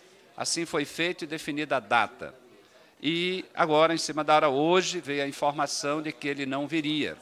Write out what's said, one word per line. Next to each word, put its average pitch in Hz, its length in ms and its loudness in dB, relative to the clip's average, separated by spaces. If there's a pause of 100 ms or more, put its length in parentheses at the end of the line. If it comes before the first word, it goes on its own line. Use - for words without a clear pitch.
(360)
Assim - 300 -4
foi 156 180 -2
feito 170 400 -4
e - 20 -10
definida 147 500 -4
a 127 40 0
data. 104 540 0 (680)
E 175 440 -2 (100)
agora, 156 400 4
em 160 40 -2
cima 151 240 -4
da 151 120 4
hora, 156 140 6
hoje, 165 520 2
veio 143 220 -4
a 139 60 -2
informação 143 720 -2
de 156 120 -6
que 147 160 -6
ele 143 180 -4
não 139 220 -4
viria, 147 540 -2